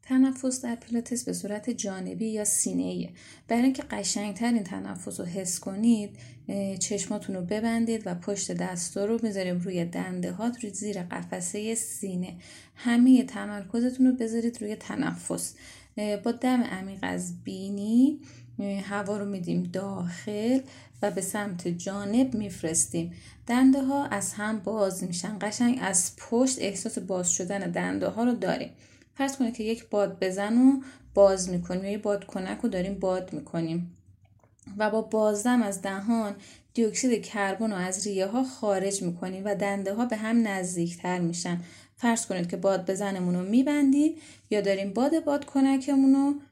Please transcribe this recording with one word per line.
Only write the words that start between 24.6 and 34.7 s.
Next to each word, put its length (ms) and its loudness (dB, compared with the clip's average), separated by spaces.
می‌شن. 360 -6
قشنگ 420 2
از 340 0
پشت 440 0
احساس 380 -4
باز 340 -2
شدن 380 -4
دنده 380 -2
ها 160 -2
رو 80 4
داریم. 380 -2
فرض 220 -2
کنید 180 0
که 100 -6
یک 240 -4
باد 360 0
بزن 340 2
و 220 8
باز 360 8
می‌کنیم 340 -2
یا 80 -4
یک 100 -6
بادکنک 600 -4
رو 60 2
داریم 260 -2
باد 380 -2
می‌کنیم 640 -4